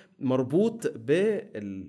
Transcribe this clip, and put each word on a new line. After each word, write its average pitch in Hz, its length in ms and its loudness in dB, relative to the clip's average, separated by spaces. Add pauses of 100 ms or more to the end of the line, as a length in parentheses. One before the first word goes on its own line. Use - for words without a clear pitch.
(200)
مربوط 135 760 2
بال-، 113 920 -2